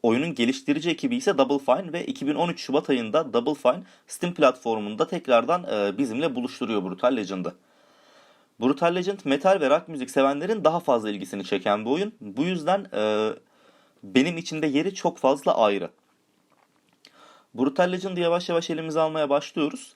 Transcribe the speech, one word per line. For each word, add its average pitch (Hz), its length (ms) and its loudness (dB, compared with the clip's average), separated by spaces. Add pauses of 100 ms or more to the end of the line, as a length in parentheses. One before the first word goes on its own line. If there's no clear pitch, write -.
Oyunun 127 320 2
geliştirici 143 540 0
ekibi 131 260 -2
ise 135 220 0
Double 135 220 2
Fine 160 340 0
ve 170 120 -6
iki 135 220 -6
bin 147 80 -2
on 170 140 0
üç - 120 -6
Şubat 147 280 -2
ayında 127 440 0
Double 123 220 0
Fine 107 280 0 (240)
Steam 175 260 -6
platformunda 113 760 0
tekrardan, 147 560 2
e, 101 340 -2
bizimle 135 380 -2
buluşturuyor 117 480 -4
Brutal 95 320 0
Legend'ı. 92 400 -6 (1040)
Brutal 143 340 2
Legend 190 280 -4
metal 180 380 2
ve 135 80 2
rock 156 180 2
müzik 131 220 -8
sevenlerin 147 540 0
daha 160 160 4
fazla 117 300 2
ilgisini 98 340 -6
çeken 104 420 0
bir 117 40 -4
oyun. 190 320 -2
Bu 107 220 -6
yüzden, 180 500 0
e, 107 360 0 (760)
benim 135 340 2
için 160 240 -6
de 160 60 0
yeri 160 280 0
çok 170 220 -2
fazla 143 400 2
ayrı. 101 320 2 (1600)
Brutal 143 380 2
Legend'ı 185 280 -4
yavaş 175 300 0
yavaş 170 200 0
elimize 160 300 -4
almaya 156 300 0
başlıyoruz 143 680 -2